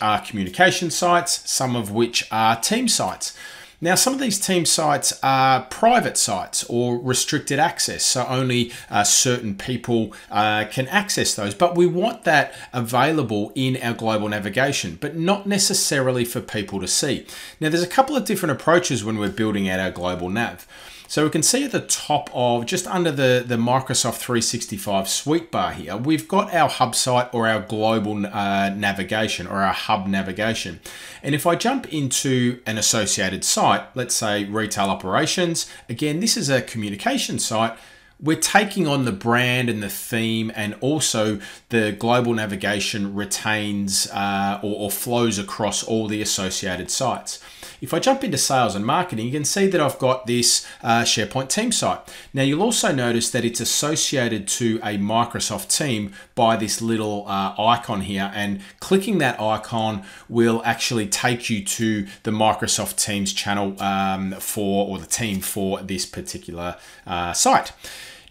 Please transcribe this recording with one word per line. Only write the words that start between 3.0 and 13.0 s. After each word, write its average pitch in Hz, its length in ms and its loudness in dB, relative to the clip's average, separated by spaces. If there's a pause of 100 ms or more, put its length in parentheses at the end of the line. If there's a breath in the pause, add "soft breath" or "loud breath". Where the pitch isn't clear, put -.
Now, 170 160 2
some 262 200 2
of 269 60 -4
these 240 200 0
team 180 240 2
sites 147 480 2 (100)
are 131 420 4
private 226 520 2
sites - 540 -2
or 120 280 0
restricted 131 600 0
access, 127 460 0
so 123 220 0
only, 127 460 0 (160 loud breath)
uh, 104 160 2
certain 120 500 2
people, 117 600 -2 (160 loud breath)
uh, 107 340 2
can 127 240 -4
access 196 460 0
those. 101 180 -2
But 175 240 2
we 175 80 6
want 180 400 0
that 147 300 2 (180 loud breath)
available 120 840 2